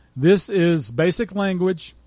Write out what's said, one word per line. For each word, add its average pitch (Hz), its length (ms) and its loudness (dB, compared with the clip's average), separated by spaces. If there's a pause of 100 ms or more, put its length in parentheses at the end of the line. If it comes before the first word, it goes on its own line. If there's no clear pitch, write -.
(160)
This 175 340 2
is 170 420 0
basic 170 420 -2
language, 190 640 -2 (100)